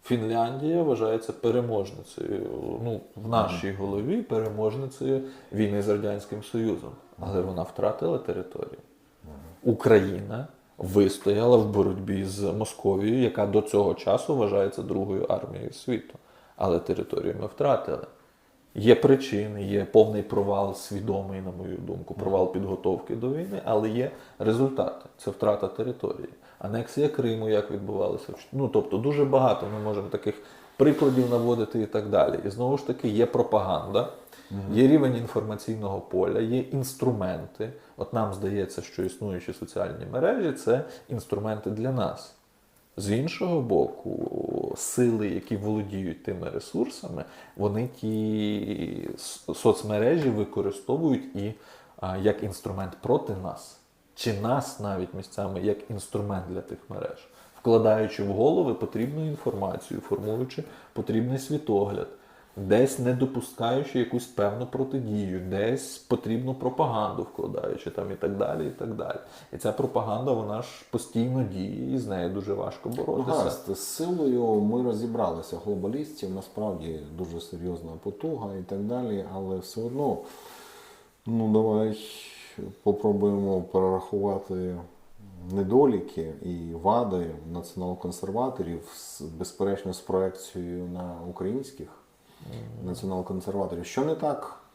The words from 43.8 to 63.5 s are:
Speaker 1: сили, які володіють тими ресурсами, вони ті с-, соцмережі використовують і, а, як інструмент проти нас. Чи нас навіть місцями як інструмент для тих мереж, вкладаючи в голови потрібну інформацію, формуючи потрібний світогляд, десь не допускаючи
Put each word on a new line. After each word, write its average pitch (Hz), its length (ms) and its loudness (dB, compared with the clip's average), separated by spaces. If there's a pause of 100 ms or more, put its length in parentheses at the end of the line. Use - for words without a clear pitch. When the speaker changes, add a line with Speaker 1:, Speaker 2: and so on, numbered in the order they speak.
Speaker 1:
сили, 113 520 2
які 95 280 -2
володіють 101 640 -2
тими 90 260 -4
ресурсами, - 760 -4 (320)
вони 104 300 0
ті 107 1300 -2
с-, - 380 -10
соцмережі 113 760 4
використовують 110 1080 0
і, 104 180 -4 (460)
а, 92 180 -4
як 101 260 2
інструмент 95 580 -6
проти 120 420 2
нас. - 340 -10 (380)
Чи - 260 -2
нас 127 380 -2
навіть 95 340 -4
місцями 95 480 -6
як 101 160 2 (140)
інструмент 101 580 -4
для 92 120 -6
тих - 160 -12 (120)
мереж, - 380 -10 (320)
вкладаючи 110 640 4
в 101 40 0
голови 131 460 4
потрібну 135 540 -4
інформацію, 101 720 -4
формуючи 117 640 -4 (300)
потрібний 120 460 0
світогляд, 101 680 0 (480)
десь 104 440 4
не 123 140 2
допускаючи 127 840 -2